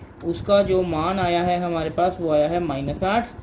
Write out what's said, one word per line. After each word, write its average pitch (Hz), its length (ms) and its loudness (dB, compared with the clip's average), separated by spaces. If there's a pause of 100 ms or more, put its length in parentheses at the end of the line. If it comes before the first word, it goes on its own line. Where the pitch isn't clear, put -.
(260)
उसका 202 360 2
जो 190 200 2
मान 175 380 0
आया 175 240 2
है 180 180 2
हमारे 165 280 -2
पास 180 320 0
वो 165 100 0
आया 151 160 4
है 170 120 0
माइनस 143 440 -4
आठ। 214 240 0 (160)